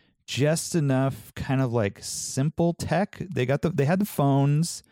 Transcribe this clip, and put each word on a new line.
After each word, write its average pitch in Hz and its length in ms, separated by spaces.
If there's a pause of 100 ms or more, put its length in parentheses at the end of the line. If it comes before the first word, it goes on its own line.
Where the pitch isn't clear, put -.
(260)
just 147 480
enough 135 600
kind 131 240
of, 127 120
like, 107 300
simple - 720
tech. - 460
They 127 260
got 135 160
the, 165 80
they 139 140
had 180 160
the 208 60
phones. 143 840